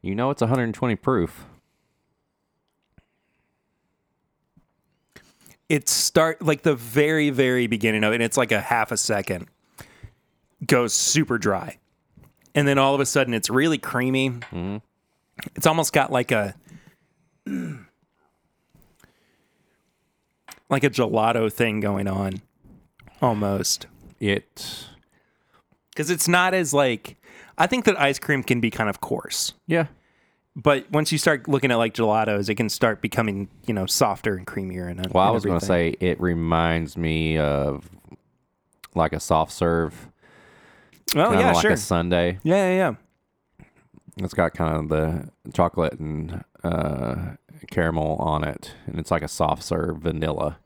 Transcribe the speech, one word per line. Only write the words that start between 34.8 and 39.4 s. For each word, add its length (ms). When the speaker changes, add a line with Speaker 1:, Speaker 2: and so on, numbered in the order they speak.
Speaker 2:
and, 240
Speaker 1:
Well, 120
I 20
Speaker 2:
and 80
Speaker 1:
was 100
gonna 120
Speaker 2:
everything. 120
Speaker 1:
say 280
it 140
reminds 760
me 420
of, 500
like, 180
a 80
soft 320